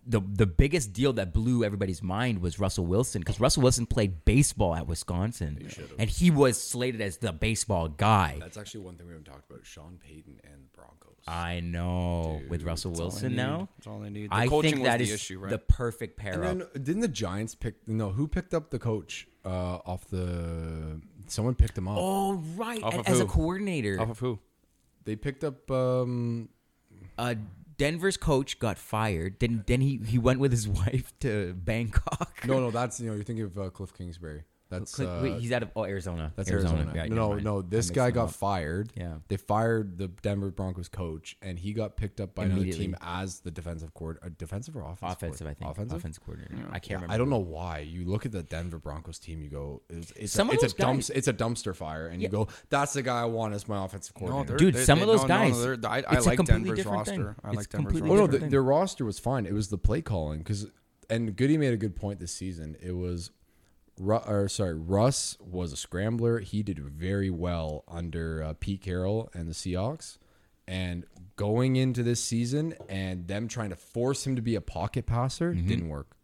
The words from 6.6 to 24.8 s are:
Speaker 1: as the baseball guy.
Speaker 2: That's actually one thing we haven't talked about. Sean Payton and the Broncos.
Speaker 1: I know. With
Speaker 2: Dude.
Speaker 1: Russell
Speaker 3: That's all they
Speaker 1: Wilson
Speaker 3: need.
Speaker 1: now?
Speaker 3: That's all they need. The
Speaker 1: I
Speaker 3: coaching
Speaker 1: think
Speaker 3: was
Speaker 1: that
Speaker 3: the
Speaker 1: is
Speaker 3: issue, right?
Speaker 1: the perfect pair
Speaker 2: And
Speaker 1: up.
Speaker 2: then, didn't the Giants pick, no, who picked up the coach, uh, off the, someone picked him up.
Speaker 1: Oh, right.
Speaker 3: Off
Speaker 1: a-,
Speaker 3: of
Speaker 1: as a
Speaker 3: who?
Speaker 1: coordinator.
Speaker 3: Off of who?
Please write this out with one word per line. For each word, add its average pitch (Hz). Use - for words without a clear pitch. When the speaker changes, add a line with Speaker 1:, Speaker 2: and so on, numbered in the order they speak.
Speaker 1:
as 98
the 98
baseball 92
guy. 90
Speaker 2:
That's 80
actually 104
one 90
thing 85
we 85
haven't 78
talked 69
about. 62
Sean 85
Payton 76
and 71
the 64
Broncos. -
Speaker 1:
I 85
know. 85
With 82
Speaker 2:
Dude. 82
Speaker 1:
Russell 85
Speaker 3:
That's 82
all 85
they 95
Speaker 1:
Wilson 104
Speaker 3:
need. -
Speaker 1:
now? 147
Speaker 3:
That's -
all 104
they 104
need. 104
The 95
Speaker 1:
I 117
Speaker 3:
coaching 151
Speaker 1:
think 135
Speaker 3:
was 123
Speaker 1:
that 120
Speaker 3:
the 123
Speaker 1:
is 104
Speaker 3:
issue, 95
right? 95
Speaker 1:
the 101
perfect -
pair 98
Speaker 2:
And 185
Speaker 1:
up. -
Speaker 2:
then, 139
didn't 175
the 233
Giants 104
pick, -
no, 110
who 139
picked -
up 160
the 120
coach, -
uh, 92
off 90
the, 82
someone 120
picked -
him 92
up. 104
Speaker 1:
Oh, 196
right. 220
Speaker 3:
Off 113
Speaker 1:
a-, -
Speaker 3:
of 151
Speaker 1:
as 127
a 117
Speaker 3:
who? 95
Speaker 1:
coordinator. 156
Speaker 3:
Off 113
of 113
who? 123